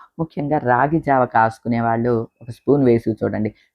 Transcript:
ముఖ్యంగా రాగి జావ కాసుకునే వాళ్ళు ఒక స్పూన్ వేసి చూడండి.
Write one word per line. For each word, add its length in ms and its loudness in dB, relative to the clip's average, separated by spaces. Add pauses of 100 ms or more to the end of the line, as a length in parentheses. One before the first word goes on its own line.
(180)
ముఖ్యంగా 400 -4
రాగి 420 0
జావ 240 0
కాసుకునే 560 0
వాళ్ళు 480 -2 (140)
ఒక 80 -16
స్పూన్ 340 0
వేసి 260 2
చూడండి. 440 -4 (200)